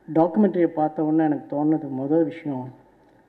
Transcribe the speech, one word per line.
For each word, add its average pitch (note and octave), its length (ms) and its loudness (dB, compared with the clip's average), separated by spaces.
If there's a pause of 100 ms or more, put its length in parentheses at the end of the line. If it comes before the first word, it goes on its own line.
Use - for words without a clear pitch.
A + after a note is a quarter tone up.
(140)
டாக்குமெண்ட்ரியை F3 520 4
பார்த்த D#3 380 -2
உடனே D#3 200 2
எனக்கு C#3+ 320 -2
தோணுனது D3 340 0
முதல் C#3 340 0
விஷயம், C3 500 -8 (560)